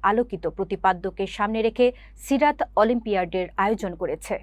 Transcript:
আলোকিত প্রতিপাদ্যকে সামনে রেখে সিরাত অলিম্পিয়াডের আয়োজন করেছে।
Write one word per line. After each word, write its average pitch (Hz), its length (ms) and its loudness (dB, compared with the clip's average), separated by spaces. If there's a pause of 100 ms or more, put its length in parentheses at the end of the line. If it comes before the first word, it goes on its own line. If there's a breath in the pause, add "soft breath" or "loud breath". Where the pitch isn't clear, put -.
(100)
আলোকিত 214 340 -2 (120)
প্রতিপাদ্যকে 190 680 -2 (120)
সামনে 220 300 -2
রেখে 247 200 4 (380 loud breath)
সিরাত 294 340 2 (240)
অলিম্পিয়াডের 196 640 0 (180)
আয়োজন 208 360 0
করেছে। 165 420 -4